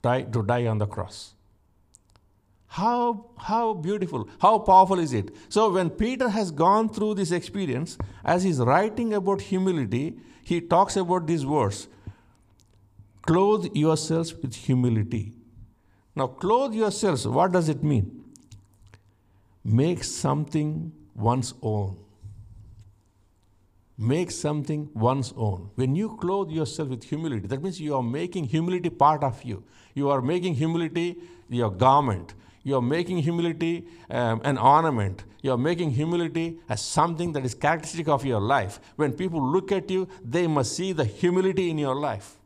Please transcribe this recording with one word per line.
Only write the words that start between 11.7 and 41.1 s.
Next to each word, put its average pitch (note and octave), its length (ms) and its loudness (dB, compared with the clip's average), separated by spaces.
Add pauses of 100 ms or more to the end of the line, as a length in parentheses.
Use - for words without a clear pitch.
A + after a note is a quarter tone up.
"Clothe F#3 540 2
yourselves D#3+ 580 0
with B2 200 -8
humility." A2+ 800 0 (840)
Now, C3+ 100 0
clothe A3 480 0
yourselves, G3+ 540 0
what E3 240 2
does E3+ 160 4
it C#3 140 -2
mean? C3+ 360 0 (1500)
Make C#3 380 2
something D3+ 880 -4 (220)
one's A2+ 480 -2
own. G2+ 340 -4 (2000)
Make D3+ 360 0
something D3+ 600 -4
one's B2 440 0
own. G2+ 400 -4
When C3 180 0
you G#3+ 220 -4
clothe F3+ 340 -2
yourself D#3 380 -4
with B2+ 160 -8
humility, D3 420 -6
that C3 160 -6
means F3+ 180 -8
you D3+ 140 -4
are C3 80 0
making E3 420 -4
humility E3+ 460 -2
part D3 320 4
of B2+ 220 -2
you. G2+ 180 -8 (320)
You C#3 160 0
are C3+ 100 2
making F3 340 0
humility E3+ 640 -2 (320)
your A#2+ 220 0
garment. A#2+ 640 4 (300)
You C3+ 100 -2
are B2+ 80 2
making E3+ 360 0
humility, E3 680 -2 (240)
um, A#2 320 0
an C#3 160 0
ornament. B2+ 640 4 (180)
You C3 100 0
are A#2+ 60 0
making D#3+ 340 0
humility E3 680 -2 (100)
as - 120 -4
something E3+ 540 0
that C3+ 100 -4
is A#2 100 -4
characteristic D#3+ 540 -2
of C3+ 160 2
your A#2 160 0
life. G#2+ 400 0 (160)
When D3+ 160 0
people E3 280 -4
look F#3 300 0
at F#3 200 -2
you, F#3 180 -2 (160)
they E3 240 0
must C#3+ 260 0
see F#3 180 -4
the D#3 120 0
humility F3+ 680 2